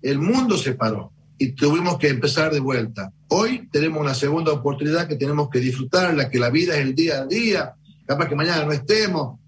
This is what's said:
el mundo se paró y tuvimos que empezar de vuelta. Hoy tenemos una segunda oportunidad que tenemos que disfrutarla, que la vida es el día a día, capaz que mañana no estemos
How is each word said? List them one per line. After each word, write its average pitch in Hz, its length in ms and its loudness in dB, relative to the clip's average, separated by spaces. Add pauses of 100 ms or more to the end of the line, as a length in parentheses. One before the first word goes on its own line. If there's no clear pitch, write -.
el 139 160 0
mundo 220 380 2
se 135 160 -2
paró 107 380 -4 (260)
y 131 160 -2
tuvimos 156 440 2
que 147 120 2
empezar 147 440 0
de 147 60 0
vuelta. 110 520 -4 (180)
Hoy 226 420 0
tenemos 156 280 0
una 143 140 -2
segunda 151 380 0
oportunidad 147 560 -2
que 151 80 -4
tenemos 143 340 -2
que 127 100 0
disfrutarla, 131 680 0
que 127 100 0
la 120 120 2
vida 165 240 2
es 147 60 0
el 135 120 0
día 151 280 0
a 135 40 -4
día, 196 480 0 (320)
capaz 147 240 -2
que 147 60 -2
mañana 160 300 0
no 151 60 0
estemos 156 760 0